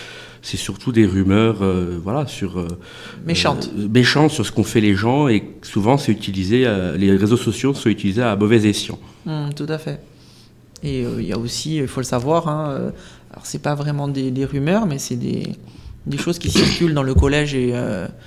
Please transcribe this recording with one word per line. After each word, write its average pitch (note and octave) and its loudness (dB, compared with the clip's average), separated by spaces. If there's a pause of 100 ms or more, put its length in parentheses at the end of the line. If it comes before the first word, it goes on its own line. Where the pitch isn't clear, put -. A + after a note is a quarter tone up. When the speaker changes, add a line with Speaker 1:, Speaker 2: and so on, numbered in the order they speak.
(420)
Speaker 1:
c'est - -8
surtout - -6
des A2+ 6
rumeurs, G2 4
euh, F2+ 0
voilà, B2 -2
sur, F#2 -6
euh, F2 -2 (600)
Speaker 2:
Méchantes. F2 -2
Speaker 1:
euh, G2+ -2
méchantes B2+ 4
sur A#2 -2
ce - -8
qu'ont G#2+ 0
fait - 0
les G#2 4
gens, B2 2
et G#2+ 2 (160)
souvent A2+ 2
c'est B2 0
utilisé, G2 0
euh, F2+ 0
les G2 6
réseaux G#2+ 4
sociaux A#2+ 0
sont A#2 0
utilisés G2+ 0
à A2 0
mauvais G#2+ 4
escient. - -2 (280)
Speaker 2:
Hmm, D3+ -4
tout D3 -8
à D#3 -4
fait. D3 -10 (840)
Et, C3 -4
euh, A#2 -4
il G2+ -6
y G2+ -4
a - -2
aussi, C3+ -6
il C3+ -2
faut - -6
le B2 -4
savoir, D#3 0
hein, D3+ -4
euh, B2 -4 (400)
alors - -20
c'est - -8
pas D3 -2
vraiment C#3+ -2
des, C3+ -2
des C3 -2
rumeurs, D#3 0
mais C#3+ -2
c'est - -6
des, A#2+ -4 (640)
des C#3+ -4
choses E3+ -2
qui - -2
circulent E3+ 4
dans C#3+ 2
le C3 0
collège C#3+ 4
et, B2 2
euh, A2 -4 (180)